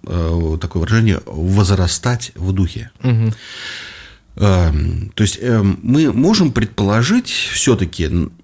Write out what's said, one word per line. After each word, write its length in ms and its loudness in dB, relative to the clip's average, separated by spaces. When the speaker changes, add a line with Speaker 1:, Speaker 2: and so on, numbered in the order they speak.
Speaker 1:
э, 540 -2
такое 220 -4
выражение 420 2
«возрастать 1080 0
в 180 -4
духе». 380 -2
Speaker 2:
Мгм. 320 2
Speaker 1:
Эм, 760 2
то 80 0
есть, 180 0
эм, 420 2
мы 300 2
можем 400 2
предположить 760 0
все-таки, 760 -2
н-, 260 -2